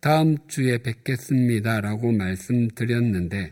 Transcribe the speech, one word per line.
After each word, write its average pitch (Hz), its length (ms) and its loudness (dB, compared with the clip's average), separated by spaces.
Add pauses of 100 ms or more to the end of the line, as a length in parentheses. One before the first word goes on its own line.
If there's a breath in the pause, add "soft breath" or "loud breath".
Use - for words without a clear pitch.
"다음 156 360 4 (100)
주에 127 320 0
뵙겠습니다"라고 117 1300 -2
말씀드렸는데 104 1400 -2